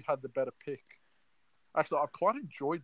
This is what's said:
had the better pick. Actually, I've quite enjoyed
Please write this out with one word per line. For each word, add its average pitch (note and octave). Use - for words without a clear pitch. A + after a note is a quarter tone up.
had C#3
the C3
better B2+
pick. C#3+
Actually, D#3
I've D3
quite G3+
enjoyed D#3+